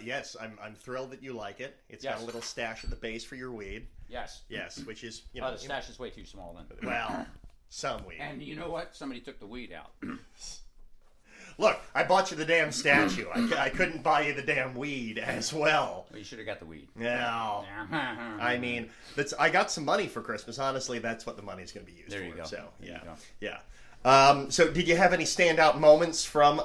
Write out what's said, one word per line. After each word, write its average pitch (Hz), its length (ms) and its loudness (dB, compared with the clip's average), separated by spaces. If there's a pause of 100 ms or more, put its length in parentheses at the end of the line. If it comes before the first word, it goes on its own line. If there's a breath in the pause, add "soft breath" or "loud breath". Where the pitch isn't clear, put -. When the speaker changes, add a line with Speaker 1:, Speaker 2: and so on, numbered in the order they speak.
Speaker 1:
yes, 123 380 -8
I'm, 110 220 -14
I'm 107 100 -14
thrilled 127 380 -10
that 131 100 -16
you 131 120 -12
like 101 260 -10
it. 135 180 -12 (100)
It's 117 160 -16
got 135 120 -4
Speaker 2:
Yes. 113 80 -8
Speaker 1:
a - 20 -8
little 117 160 -8
stash 113 420 -8
at - 60 -4
the - 60 -4
base 117 280 -8
for - 120 -14
your 127 160 -12
weed. 107 340 -10 (240)
Speaker 2:
Yes. 113 400 -12
Speaker 1:
Yes, 92 360 -10
which 110 180 -12
is, 113 180 -14 (120)
you 127 100 -10
Speaker 2:
Oh, - 20 -4
Speaker 1:
know, 127 60 -4
Speaker 2:
the - 80 -12
stash 135 280 -8
is 120 120 -18
way 120 100 -10
too 104 160 -16
small 87 320 -16
then. 80 80 -18 (240)
Speaker 1:
Well, 113 380 -4 (420)
some 127 380 -8
weed. 85 120 -14
Speaker 2:
And 143 220 -10
you 151 140 -12
know 160 160 -8
what? 165 240 -8
Somebody 131 260 -10
took - 180 -16
the 107 60 -16
weed 110 260 -12
out. 76 200 -16 (100)
<clears throat> - 80 -8 (1500 loud breath)
Speaker 1:
Look, - 220 4 (140)
I 156 100 2
bought 185 280 4
you 160 60 -6
the 156 60 -4
damn 156 300 4
statue. 143 600 4
I, 165 320 0
I 131 40 0
couldn't 160 340 0
buy 151 240 4
you 143 60 -2
the 139 80 -4
damn 131 340 0
weed 123 420 -6
as 117 360 -4
well. 147 560 2
Speaker 2:
Well, 107 100 -16
you 104 60 -14
should 120 120 -14
have 110 80 -14
got 101 140 -8
the 87 60 -16
weed. 78 320 -16
Speaker 1:
No. 113 80 -6 (600)
Speaker 2:
Yeah. 113 720 -8
<laughs> 107 40 -8
Speaker 1:
I 123 160 0
mean, 120 320 -6 (260 loud breath)
that's, - 240 -2
I 160 100 4
got 190 220 4
some 156 140 -4
money 180 220 2
for 117 140 -8
Christmas. 113 380 -8
Honestly, 131 400 -2
that's 113 260 -6
what 107 120 -10
the 104 60 -14
money's 92 280 -12
gonna 98 140 -14
be 90 80 -20
used - 180 -20
Speaker 2:
There 98 140 -6
you 85 60 -10
Speaker 1:
for. 80 80 -14
Speaker 2:
go. 80 40 -10
Speaker 1:
So, 82 140 -8 (240)
Speaker 2:
There - 80 -14
you 85 60 -12
Speaker 1:
yeah. 82 100 -12
Speaker 2:
go. - 520 -10 (460 soft breath)
Speaker 1:
Yeah. 135 280 10
Um, 139 200 0
so 160 180 6
did 156 160 0
you 170 120 6
have 180 160 6
any 160 100 0
standout 160 560 6
moments 160 460 8
from 147 400 6